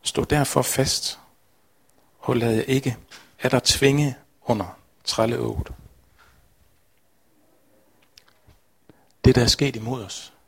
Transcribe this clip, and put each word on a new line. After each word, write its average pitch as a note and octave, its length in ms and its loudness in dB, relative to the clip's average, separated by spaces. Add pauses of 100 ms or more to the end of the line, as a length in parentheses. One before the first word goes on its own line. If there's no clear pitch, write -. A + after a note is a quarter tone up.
Stå - 220 -4
derfor C#3+ 380 2
fast, - 580 -2 (1000)
og B2+ 180 -2
lad A#2 160 0
jer A2 80 0
ikke C3 360 -2 (420)
atter C3+ 240 2
tvinge C#3 520 2 (260)
under G2+ 380 -4 (240)
trælleåget." - 680 -2 (3500)
Det, B2+ 100 8
der B2 80 4
er A#2 40 2
sket C3+ 280 0
imod A2+ 280 -8
os - 300 -16 (140)